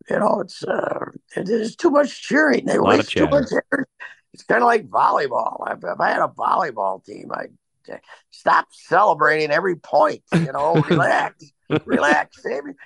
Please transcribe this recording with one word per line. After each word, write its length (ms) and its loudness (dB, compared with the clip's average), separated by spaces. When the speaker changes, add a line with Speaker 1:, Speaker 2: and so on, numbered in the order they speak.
Speaker 1:
you 100 0
know, 220 2
it's, 240 -10
uh, 400 -4
it 140 -6
is 260 -4
too 140 2
much 320 2
cheering. 420 2
They 140 0
Speaker 2:
A 40 2
lot 180 4
of 60 -2
Speaker 1:
waste 100 -6
too 120 2
much 160 2
Speaker 2:
chatter. 80 -8
Speaker 1:
energy. 380 -4
It's 120 -20
kinda 200 2
like 240 2
volleyball. 840 0
If, 140 -8
if 160 -6
I 100 0
had 120 0
a 60 0
volleyball 760 -4
team, 280 -16
I'd 200 -10
say, 140 -14
"Stop 420 0
celebrating 800 2
every 260 0
point, 460 0
you 120 -4
know, 260 0
Speaker 2:
<laughs> 0 -
Speaker 1:
relax, 720 0
relax, 580 -2
save 240 -8
it." 200 -14